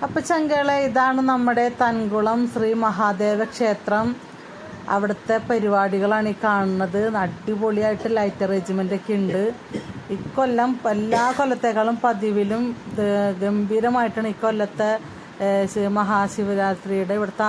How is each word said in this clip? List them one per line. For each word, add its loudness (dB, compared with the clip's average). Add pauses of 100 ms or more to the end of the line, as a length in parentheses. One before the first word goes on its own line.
അപ്പൊ -4 (100)
ചങ്കളെ, 2 (100)
ഇതാണ് 2 (100)
നമ്മുടെ 2 (160)
തൻകുളം 2 (140)
ശ്രീ 0 (160)
മഹാദേവ 0 (100)
ക്ഷേത്രം. 0 (880)
അവിടുത്തെ 0 (140)
പരിപാടികളാണ് 2
ഈ -6 (100)
കാണുന്നത്. 2 (240)
അടിപൊളിയായിട്ട് 0
ലൈറ്റ് 0
അറേഞ്ച്മെന്റ് 0
ഒക്കെ -4
ഉണ്ട്. 0 (720)
ഇക്കൊല്ലം 0 (220)
എല്ലാ 2 (140)
കൊല്ലത്തേക്കാളും 0
പതിവിലും, 0 (400)
ഏ, 2 (360)
ഗംഭീരമായിട്ടാണ് 0
ഇക്കൊല്ലത്തെ, 0 (540)
ഏ, 2 (240)
ശി-, 0
മഹാശിവരാത്രിയുടെ 0
ഇവിടുത്തെ -2